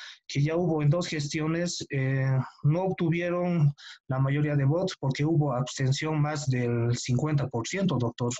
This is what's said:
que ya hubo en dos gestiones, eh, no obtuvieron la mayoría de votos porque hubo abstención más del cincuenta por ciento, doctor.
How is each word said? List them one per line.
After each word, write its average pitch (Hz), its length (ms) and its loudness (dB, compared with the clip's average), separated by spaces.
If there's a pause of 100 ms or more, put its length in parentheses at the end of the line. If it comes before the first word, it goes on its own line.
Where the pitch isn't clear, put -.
(320)
que 139 120 0
ya 156 120 2
hubo 160 280 2
en 147 80 6
dos 175 160 2
gestiones, 160 840 -2
eh, 135 340 0 (380)
no 156 220 2
obtuvieron 175 880 2 (340)
la 131 120 -2
mayoría 147 360 0
de 139 80 2
votos 170 360 0
porque 143 260 -2
hubo 151 280 2
abstención 143 680 0
más 147 260 -2
del 120 480 0
cincuenta 135 520 0
por - 200 -6
ciento, 180 300 0
doctor. 120 420 -2